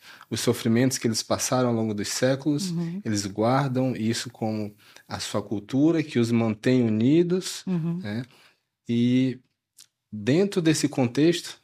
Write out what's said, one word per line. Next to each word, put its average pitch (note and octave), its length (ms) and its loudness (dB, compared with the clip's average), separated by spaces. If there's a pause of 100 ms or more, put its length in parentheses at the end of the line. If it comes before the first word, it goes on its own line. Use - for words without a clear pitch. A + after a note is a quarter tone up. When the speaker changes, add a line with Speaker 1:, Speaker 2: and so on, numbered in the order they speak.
(300)
Speaker 1:
os A2+ 120 -4
sofrimentos A#2+ 560 2
que - 100 -2
eles A2 160 -2
passaram B2 460 0
ao A#2 60 0
longo A2 180 -2
dos G2+ 140 -6
séculos, C#3+ 640 -2
Speaker 2:
Uhum. E3+ 340 -6
Speaker 1:
eles G#2 220 -2
guardam B2+ 680 0
isso A2 360 -4
como G#2+ 440 -6 (320)
a G2+ 120 -10
sua - 220 -4
cultura, C3+ 640 0
que - 160 -6
os A#2 120 2
mantém A#2 520 2
unidos, D#3 840 2
Speaker 2:
Uhum. E3+ 320 -2
Speaker 1:
né? G#3 260 -6 (640)
E B2 520 2 (720)
dentro D#3 500 2
desse D#3 280 2
contexto, C#3+ 760 0